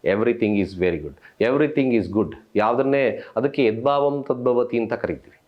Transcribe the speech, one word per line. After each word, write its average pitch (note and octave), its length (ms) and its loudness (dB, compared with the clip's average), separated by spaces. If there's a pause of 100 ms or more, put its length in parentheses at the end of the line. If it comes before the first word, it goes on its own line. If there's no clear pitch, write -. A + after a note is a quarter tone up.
Everything G#2+ 560 2
is F#2 180 -4
very E2+ 280 0
good, - 440 -4
everything C#3 520 2
is F#2+ 160 -2
good. F2 160 0 (220)
ಯಾವುದನ್ನೇ B2+ 680 0 (120)
ಅದಕ್ಕೆ C#3 280 0
ಯದ್ಭಾವಂ C#3+ 580 0
ತದ್ಭವತಿ B2 560 0
ಅಂತ A2+ 140 -2
ಕರಿತೀವಿ. - 560 -8